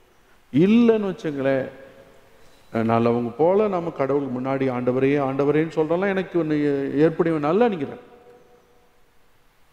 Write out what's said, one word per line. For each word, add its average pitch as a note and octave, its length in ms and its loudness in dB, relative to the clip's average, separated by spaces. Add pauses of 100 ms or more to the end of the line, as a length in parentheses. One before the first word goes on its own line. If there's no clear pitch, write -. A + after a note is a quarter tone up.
(540)
இல்லைன்னு G#3+ 560 4
வச்சுங்களேன், C3+ 600 -2 (1040)
அஹ், A2+ 120 0
நல்லவங்க A#2 520 2
போல F#3+ 300 2
நம்ம F3 220 -4
கடவுளுக்கு C3+ 500 -2
முன்னாடி, C3+ 260 -2 (120)
"ஆண்டவரே, B2+ 340 0 (160)
ஆண்டவரேன்னு" C#3+ 480 0
சொல்றோம்லாம், F3 400 0
எனக்கு F3+ 280 -2
ஒண்ணு D#3 120 -2 (420)
ஏற்புடையவன் D#3+ 540 2
அல்ல A3+ 160 4
நினைக்கிறேன். D3+ 360 -6 (1700)